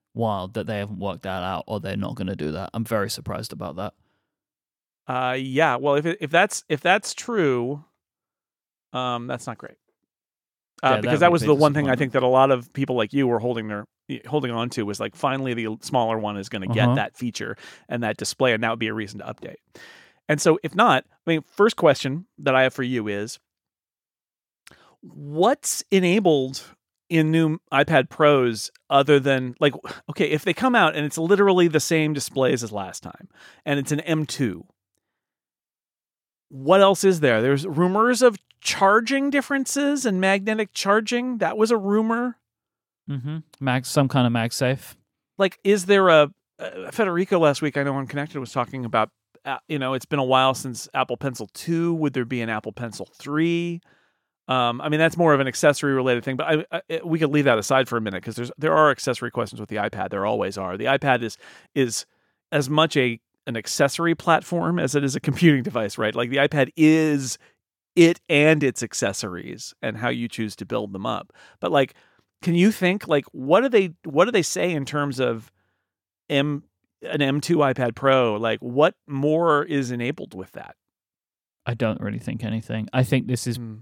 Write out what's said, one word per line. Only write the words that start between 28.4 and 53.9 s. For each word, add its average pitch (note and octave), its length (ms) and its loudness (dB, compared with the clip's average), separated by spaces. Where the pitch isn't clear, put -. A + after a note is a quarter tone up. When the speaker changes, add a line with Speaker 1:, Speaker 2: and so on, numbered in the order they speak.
Speaker 2:
other C#3 300 6
than, C3 400 0
like, C#3+ 140 2
okay, E3 200 0
if D3+ 140 0
they F3+ 80 0
come B3 220 0
out D#3+ 220 2
and D3+ 100 -2
it's C#3+ 120 -8
literally F#3 500 4
the D#3 100 2
same D#3 340 0
displays C3 520 0
as G#2+ 80 -10
last G2 320 -10
time, - 240 -18
and C#3+ 140 -2
it's C3+ 140 -4
an D3 80 -2
M D#3 260 -2
two, F#2+ 400 -6
what C#3+ 320 4
else G3 240 6
is F#3 160 4
there? A#2+ 220 4
There's C#3 240 2
rumors G3 560 2
of A#3 140 6
charging A#3 720 2
differences C#4 760 -2
and F#3+ 140 0
magnetic G3+ 520 0
charging. A#3 680 0
That G3 180 -2
was A3 140 2
a A#3 60 4
rumor. A3 600 0
Speaker 1:
Mm-hmm. C#3+ 280 -6
Mag-, C3 260 -2
some C#3 220 0
kind B2+ 180 2
of A#2 60 0
MagSafe. A#2+ 640 -4
Speaker 2:
Like, G3 240 -2
is G3 240 2
there G3 220 4
a, D3+ 240 6
uh, - 320 -12
Federico F#3 480 0
last D3+ 240 2
week, D3 140 -4
I C#3+ 80 0
know C#3 100 -2
on C3+ 120 -6
Connected, C#3+ 340 -8
was A#2 120 -12
talking B2+ 320 -6
about, A2 260 -2
uh, C3+ 140 -8
you D3+ 100 -4
know, C3 160 -4
it's B2+ 120 -6
been D3 120 -4
a C3+ 60 0
while C3 300 4
since B2 400 -10
Apple B2+ 220 -2
Pencil A#2 360 -8
two. E3+ 420 -2
Would D3+ 200 -2
there C3 100 -2
be A#2+ 160 -6
an A2+ 80 -6
Apple A2 240 -6
Pencil G#2+ 420 -12
three? E3+ 640 -2